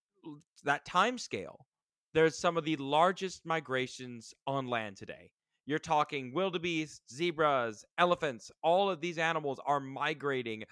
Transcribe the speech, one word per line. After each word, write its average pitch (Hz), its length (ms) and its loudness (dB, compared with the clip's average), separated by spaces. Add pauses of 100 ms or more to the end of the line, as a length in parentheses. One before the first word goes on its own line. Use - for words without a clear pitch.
(640)
that 143 200 2
time 226 340 2
scale, - 480 -10 (460)
there's 160 240 6
some 175 200 0
of 160 80 0
the 156 120 0
largest 170 680 2
migrations 127 880 -4 (120)
on 139 200 -2
land 110 300 -2
today. 92 340 -14 (360)
You're 147 120 0
talking 147 560 0
wildebeest, 165 680 -2 (100)
zebras, 143 720 0 (120)
elephants. 165 540 0 (120)
All 185 280 4
of 165 100 -4
these 165 180 -6
animals 160 460 -2
are 143 140 2
migrating, 135 920 -4